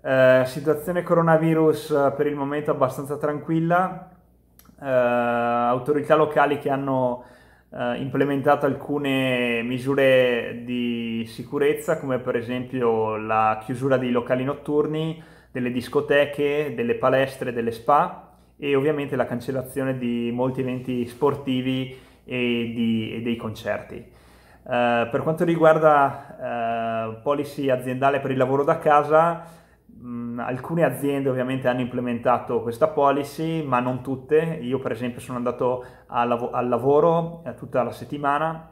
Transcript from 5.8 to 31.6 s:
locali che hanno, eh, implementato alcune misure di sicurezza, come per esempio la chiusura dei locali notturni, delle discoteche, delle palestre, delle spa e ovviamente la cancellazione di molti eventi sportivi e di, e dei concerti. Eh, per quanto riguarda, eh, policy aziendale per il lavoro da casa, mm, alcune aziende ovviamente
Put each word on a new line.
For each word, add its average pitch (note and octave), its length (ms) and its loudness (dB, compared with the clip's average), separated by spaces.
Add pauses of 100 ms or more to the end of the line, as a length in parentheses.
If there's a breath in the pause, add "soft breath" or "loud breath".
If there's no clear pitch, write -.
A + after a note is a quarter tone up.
locali D3 420 4
che C#3 140 -4
hanno, C3 520 -2 (480 loud breath)
eh, B2 260 -4
implementato C#3 680 0
alcune C3 960 0
misure B2+ 1040 2
di A#2 640 -4
sicurezza, D3 720 -2
come C3 180 -2
per B2 180 -4
esempio A#2 800 -2
la A2 460 2
chiusura C3 340 0
dei B2+ 120 -2
locali B2 340 0
notturni, D3+ 800 -2 (280 loud breath)
delle B2 200 -2
discoteche, C#3+ 1040 0
delle A#2+ 220 -2
palestre, C3 580 0
delle A2+ 180 -2
spa D3 600 0 (260 soft breath)
e C#3+ 180 0
ovviamente C#3+ 400 0
la A#2+ 120 0
cancellazione C3 720 -6
di A#2+ 340 -2
molti C3 280 -2
eventi B2+ 440 -4
sportivi C3 920 -2 (300 loud breath)
e A#2+ 480 -2
di, A2+ 400 -2
e A2+ 80 -8
dei A#2 140 -2
concerti. - 840 -8 (460 soft breath)
Eh, A#2+ 480 0
per C3 120 0
quanto D#3+ 200 -2
riguarda, C3 1700 2
eh, A2 140 -10
policy C#3+ 460 -2
aziendale B2+ 500 0
per C3+ 120 -4
il C3 60 0
lavoro C3+ 260 2
da D#3+ 140 2
casa, D#3 680 4 (580 loud breath)
mm, A#2+ 380 -10
alcune C3 440 -2
aziende C#3 460 0
ovviamente C3 380 -2